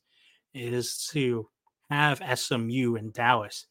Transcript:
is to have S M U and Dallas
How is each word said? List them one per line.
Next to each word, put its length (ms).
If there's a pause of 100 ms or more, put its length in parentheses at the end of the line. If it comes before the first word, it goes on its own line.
(540)
is 580
to 380 (400)
have 320
S 280
M 200
U 260
and 160
Dallas 600